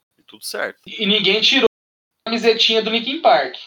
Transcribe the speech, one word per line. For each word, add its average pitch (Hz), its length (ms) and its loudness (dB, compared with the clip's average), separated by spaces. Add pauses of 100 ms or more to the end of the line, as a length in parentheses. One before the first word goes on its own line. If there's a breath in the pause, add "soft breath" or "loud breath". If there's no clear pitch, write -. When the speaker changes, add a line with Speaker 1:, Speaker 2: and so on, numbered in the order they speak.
(180)
Speaker 1:
e - 40 -20
tudo - 220 -20
certo. - 420 -8
Speaker 2:
E, - 160 -10
e 202 40 -2
ninguém 202 340 2
tirou 247 260 4
a - 640 -8
camisetinha 226 520 0
do 196 80 -4
Linkin 240 300 -4
Park. 156 360 2 (100)